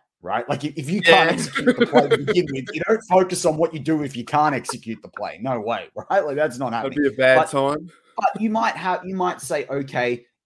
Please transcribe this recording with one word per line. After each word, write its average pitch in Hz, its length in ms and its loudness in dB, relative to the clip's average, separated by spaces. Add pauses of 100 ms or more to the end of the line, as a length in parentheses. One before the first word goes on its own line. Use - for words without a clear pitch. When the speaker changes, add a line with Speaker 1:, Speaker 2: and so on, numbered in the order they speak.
(220)
Speaker 1:
right? 98 280 -4
Like, 139 160 -4
if, 151 120 -8
if 139 120 -8
you 202 160 -2
Speaker 2:
Yeah. - 40 6
Speaker 1:
can't 165 220 6
execute - 440 0
the - 80 0
play - 240 4
to - 100 4
begin 170 340 0
with, 135 200 -6
you 151 160 -6
don't 220 220 2
focus 185 360 2
on 156 120 2
what 165 160 0
you 156 60 -8
do 151 240 0
if 135 120 -8
you 120 100 -8
can't 151 300 2
execute 113 460 -8
the 95 80 -20
play. 85 320 -10
No 123 180 -2
way, 104 320 -4
<laughs> - 180 -12
right? 190 160 2
Like, 143 100 -4
that's 143 240 0
not 127 220 -4
Speaker 2:
That'd 131 120 -4
Speaker 1:
happening. 147 100 0
Speaker 2:
be 139 40 4
a 131 40 2
bad 131 260 6
Speaker 1:
But 156 120 4
Speaker 2:
time. 147 420 -2 (260)
Speaker 1:
but - 240 -2
you 220 80 0
might 220 260 0
have, 175 300 -4
you 190 100 -8
might 180 260 -2
say, 151 260 -4
Okay, 135 580 -2 (200)